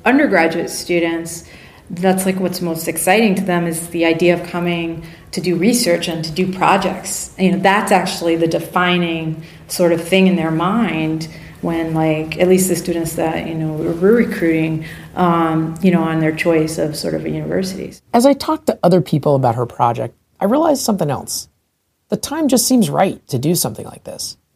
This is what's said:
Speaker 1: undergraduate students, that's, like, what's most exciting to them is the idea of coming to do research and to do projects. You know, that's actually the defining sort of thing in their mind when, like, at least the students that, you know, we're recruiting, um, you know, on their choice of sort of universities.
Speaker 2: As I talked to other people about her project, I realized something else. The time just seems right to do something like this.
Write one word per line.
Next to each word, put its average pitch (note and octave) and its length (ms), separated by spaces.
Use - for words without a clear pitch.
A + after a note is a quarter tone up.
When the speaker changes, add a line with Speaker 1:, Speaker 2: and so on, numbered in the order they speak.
Speaker 1:
undergraduate F#3+ 680
students, E3 720
that's, F#3 360
like, F#3 120
what's F#3 240
most E3 240
exciting F#3+ 480
to F#3+ 80
them F3 240
is E3 220
the E3 160
idea E3 300
of F3 100
coming E3+ 580
to F3+ 80
do F3 160
research F3+ 500
and D#3+ 180
to - 60
do F#3 220
projects. - 880
You F#3 120
know, F#3 60
that's G3+ 320
actually F3 460
the E3 100
defining E3 960
sort F3 240
of E3 100
thing F#3+ 280
in F3 80
their D#3+ 160
mind D#3+ 760
when, E3 320
like, D#3+ 480
at F#3 60
least F#3 220
the F3 80
students E3 380
that, E3 340
you E3 80
know, D#3 160
we're E3+ 420
recruiting, D#3+ 680
um, D#3+ 680
you F#3+ 80
know, E3+ 140
on D#3+ 160
their D#3 120
choice D#3+ 460
of D3+ 160
sort D#3+ 200
of D#3 120
universities. E3 720
Speaker 2:
As A#3 140
I C#4+ 60
talked D4+ 360
to - 160
other F3+ 160
people D3 340
about B2+ 220
her A#2+ 100
project, A#2 480
I - 60
realized C#4+ 380
something F3+ 280
else. - 380
The G#3 60
time D#4 300
just A#3+ 220
seems A#3 200
right D3+ 380
to C3 140
do D#3+ 160
something G#2+ 300
like - 180
this. - 320